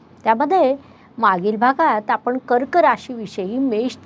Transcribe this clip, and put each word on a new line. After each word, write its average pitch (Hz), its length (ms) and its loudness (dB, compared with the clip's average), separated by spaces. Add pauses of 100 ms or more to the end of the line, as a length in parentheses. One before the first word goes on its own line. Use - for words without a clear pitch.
(240)
त्यामध्ये 277 520 2 (420)
मागील 208 380 0
भागात 247 540 0
आपण 247 280 -2
कर्क 254 380 -2
राशीविषयी 233 840 -2
मेष 247 480 -2